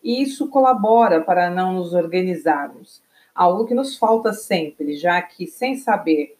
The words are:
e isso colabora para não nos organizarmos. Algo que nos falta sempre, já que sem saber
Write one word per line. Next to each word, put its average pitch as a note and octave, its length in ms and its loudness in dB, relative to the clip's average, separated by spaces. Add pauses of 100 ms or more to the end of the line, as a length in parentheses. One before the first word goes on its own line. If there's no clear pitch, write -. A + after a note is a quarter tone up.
e B3 200 -2
isso C#4+ 260 -4
colabora A3+ 720 4
para F3 300 0
não F#3 240 -2
nos F3+ 180 -4
organizarmos. E3 1080 -2 (320)
Algo F3+ 320 2
que A#3+ 80 -2
nos C4+ 240 -4
falta A3+ 340 2
sempre, D3+ 640 -6
já F3 240 0
que - 260 -10
sem B3+ 280 -6
saber G3+ 640 -2